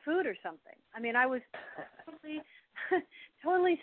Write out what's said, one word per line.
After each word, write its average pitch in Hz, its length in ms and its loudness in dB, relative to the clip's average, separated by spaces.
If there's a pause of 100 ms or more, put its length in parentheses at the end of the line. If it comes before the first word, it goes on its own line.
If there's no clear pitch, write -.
food 330 220 2
or 208 160 -4
something." 165 320 -12 (200)
I 220 60 -8
mean, 233 160 -2
I 247 80 6
was 254 160 0 (640)
totally, 302 380 -10 (480)
<laughs> 359 120 4 (400)
totally 359 400 4